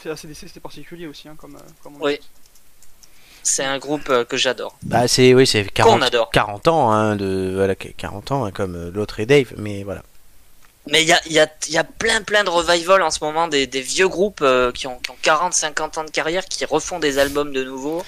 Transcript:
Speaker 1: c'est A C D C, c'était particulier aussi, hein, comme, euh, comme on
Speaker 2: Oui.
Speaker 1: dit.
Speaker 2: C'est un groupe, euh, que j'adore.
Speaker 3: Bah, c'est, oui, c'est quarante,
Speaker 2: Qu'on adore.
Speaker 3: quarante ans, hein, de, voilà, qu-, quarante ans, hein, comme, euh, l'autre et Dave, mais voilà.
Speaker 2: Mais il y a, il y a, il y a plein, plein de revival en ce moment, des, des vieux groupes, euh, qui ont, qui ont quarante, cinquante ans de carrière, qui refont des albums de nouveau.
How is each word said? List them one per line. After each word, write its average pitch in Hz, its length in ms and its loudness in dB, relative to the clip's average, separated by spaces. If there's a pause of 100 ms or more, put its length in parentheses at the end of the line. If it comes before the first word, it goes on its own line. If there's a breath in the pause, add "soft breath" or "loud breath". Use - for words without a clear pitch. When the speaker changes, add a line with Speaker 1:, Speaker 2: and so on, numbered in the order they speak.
Speaker 1:
c'est 170 60 -10
A 156 80 -8
C 165 100 -18
D 151 60 -16
C, 180 140 -16
c'était 165 120 -20
particulier 165 480 -16
aussi, 147 220 -18
hein, 151 80 -18
comme, 147 180 -18
euh, 143 40 -20 (220)
comme 147 200 -20
on - 40 -4
Speaker 2:
Oui. 147 140 0
Speaker 1:
dit. - 80 -20 (1120 soft breath)
Speaker 2:
C'est - 220 -2
un 139 160 -2
groupe, 143 300 -4
euh, 123 160 2
que 135 120 -6
j'adore. 117 460 -2
Speaker 3:
Bah, 117 240 2
c'est, 127 260 6
oui, 127 140 8
c'est 107 240 2
quarante, 214 280 6
Speaker 2:
Qu'on 135 60 0
adore. 117 240 0
Speaker 3:
quarante 104 380 0
ans, 151 240 4
hein, 107 240 4
de, 95 400 -2
voilà, 95 180 2
qu-, - 220 -14
quarante 92 360 -10
ans, 139 140 -2
hein, 98 60 -6
comme, 92 240 -6
euh, 87 180 -8
l'autre 104 280 -4
et 107 40 -4
Dave, 135 320 4
mais 101 260 -8
voilà. 95 200 -10 (840)
Speaker 2:
Mais 151 160 4
il 160 40 -4
y 170 60 6
a, 165 120 4
il 165 80 -8
y 151 60 6
a, 156 80 6 (200)
il 151 60 -8
y 160 40 0
a 160 60 2
plein, 220 380 -4
plein 208 220 0
de 185 60 -4
revival 170 520 4
en 160 100 0
ce - 120 -6
moment, 156 240 0
des, 139 180 0
des 131 160 -4
vieux 165 280 2
groupes, 196 320 -2
euh, 127 300 4
qui - 160 -8
ont, 123 120 -12
qui - 120 -8
ont 127 100 -20
quarante, 165 320 2
cinquante 156 440 -4
ans 156 60 -4
de 156 80 -14
carrière, 165 340 -4
qui - 200 -8
refont 156 340 -2
des 143 180 0
albums 143 360 0
de 131 100 -2
nouveau. 135 440 -8